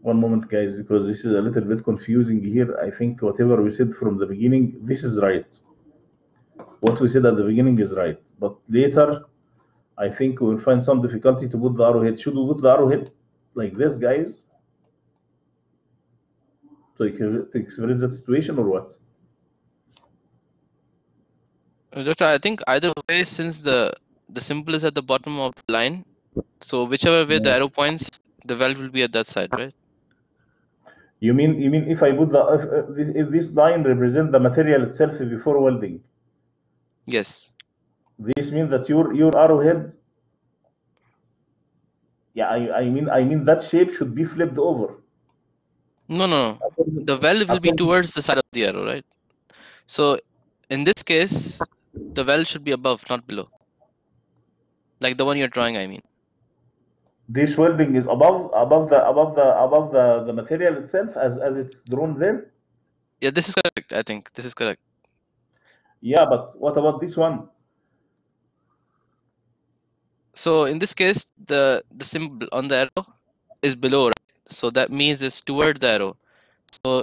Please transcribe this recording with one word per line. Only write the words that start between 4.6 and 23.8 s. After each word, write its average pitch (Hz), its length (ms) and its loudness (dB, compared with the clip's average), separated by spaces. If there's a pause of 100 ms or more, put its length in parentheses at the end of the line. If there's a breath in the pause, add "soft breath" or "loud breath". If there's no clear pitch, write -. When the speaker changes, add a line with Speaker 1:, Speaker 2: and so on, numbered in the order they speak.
Speaker 1:
this 131 200 -6
is 113 180 -2
right. 95 380 -2 (1200)
What 226 200 2
we 127 80 4
said 123 180 4
at 110 100 4
the 104 80 0
beginning 120 360 4
is 95 160 -2
right. 85 240 -2 (180)
But 101 160 -4 (140)
later, 143 560 2 (760)
I 101 100 -2
think 131 320 -4
we'll 110 180 0
find 123 260 2
some 131 180 2
difficulty 127 460 0
to 117 100 -6
put 123 180 -2
the 117 80 2
arrowhead. 117 360 2
Should 143 160 -6
we 131 100 -2
put 147 160 -6
the 131 80 6
arrowhead 131 400 2 (440)
like 107 200 -6
this, 131 220 0
guys? 131 500 -2 (2500)
To 113 60 -2
ex-, 101 140 -4
to 113 400 -4
express 120 420 -4
that 123 120 -2
situation 147 460 -2
or 110 80 0
what? 95 300 -4 (3000)
Speaker 2:
Uh, 139 120 -10
Doctor, 160 220 0
I 151 120 4
think 208 300 -2
either 143 240 2 (160)
way, 175 160 2
since 165 340 -8
the, 131 360 0 (340)